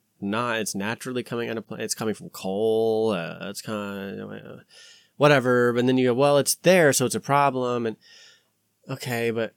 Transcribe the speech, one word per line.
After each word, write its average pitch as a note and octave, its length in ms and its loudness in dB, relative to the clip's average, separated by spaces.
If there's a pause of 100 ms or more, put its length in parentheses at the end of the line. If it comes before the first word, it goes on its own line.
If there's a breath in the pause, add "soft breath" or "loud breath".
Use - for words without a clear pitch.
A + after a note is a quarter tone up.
(200)
not. A2+ 420 -2
It's G2+ 120 -6
naturally A#2 480 -6
coming A#2 260 -6
out A#2 100 -6
of A2 100 -10
pla-, A2 100 -12
it's A2 160 -6
coming A2 220 -4
from - 140 -16
coal. A2 840 0
Uh, E2+ 260 -4 (120)
it's G2+ 120 -12
kind G2+ 580 -8
of, G2+ 120 -12
uh, A2 300 -16 (560 loud breath)
whatever. B2 600 4
And B2 100 2
then C3 120 4
you B2+ 80 4
go, A#2+ 80 4
well, C#3+ 240 4
it's - 160 0
there, E3+ 360 6
so B2+ 140 2
it's A#2 80 -2
a A2 60 -2
problem. B2+ 640 0
And A2 120 -6 (920 soft breath)
okay, A#2+ 400 -4
but A2+ 280 -4